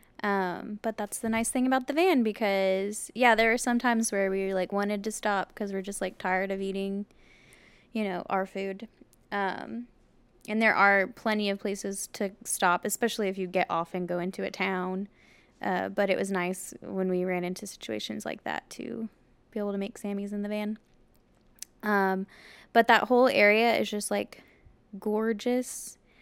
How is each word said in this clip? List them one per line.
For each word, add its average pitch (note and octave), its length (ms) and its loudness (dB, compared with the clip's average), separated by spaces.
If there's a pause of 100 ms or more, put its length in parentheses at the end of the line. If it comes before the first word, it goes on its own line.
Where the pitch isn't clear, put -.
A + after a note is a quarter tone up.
(220)
Um, G3+ 600 -2
but A3+ 140 -4
that's - 220 -6
the A3+ 100 -4
nice A3+ 220 0
thing B3+ 160 0
about C4 200 0
the C#4+ 60 -4
van D#4+ 300 4
because, G3 920 0
yeah, A#3+ 200 6
there A3+ 160 4
were A#3+ 80 2
some A#3+ 200 0
times A#3 340 2
where G3 180 2
we, F#3+ 240 0
like, F#3 180 0
wanted G3+ 320 -2
to A3 80 -4
stop G3+ 420 -2
'cause G3+ 180 -6
we're F#3+ 100 -4
just, G3 180 -8
like, F#3+ 160 -6
tired F#3+ 340 0
of G3 120 -4
eating, G3 420 -4 (880)
you A3 120 -2
know, F3+ 260 -4
our G3 160 0
food. G3 420 -8 (420)
Um, A3 580 -4 (600)
and A3 140 0
there A3 120 6
are G3 340 6
plenty G#3+ 420 -2
of G3 80 -2
places G3 560 -6
to G3 160 -2 (140)
stop, F3 420 0
especially G#3+ 420 -2
if F#3+ 80 -4
you F#3 100 -4
get F3+ 240 0
off E3 240 -2
and F3+ 140 -4
go F3 100 -2
into F#3 260 -6
a F#3+ 60 -4
town. F#3+ 580 -4 (520)
Uh, F#3+ 300 -2
but G3 200 0
it F#3+ 80 2
was G3 120 -2
nice F#3 500 -4
when F#3+ 300 -4
we F3+ 140 0
ran F3+ 200 -2
into F#3 220 -6
situations - 580 -8
like - 200 -8
that - 260 -6
to - 380 -10 (420)
be - 80 -8
able G3+ 140 -4
to G3 60 -4
make G3 200 -8
Sammy's G3+ 340 -6
in G#3 100 -6
the G#3 60 -6
van. G#3+ 300 -6 (1040)
Um, G3 440 2 (460)
but A3+ 160 6
that A3+ 160 8
whole B3 240 6
area A3 480 6
is G#3+ 140 0
just, G#3 200 -4
like, G#3 320 -4 (560)
gorgeous. A3 1000 -2 (240)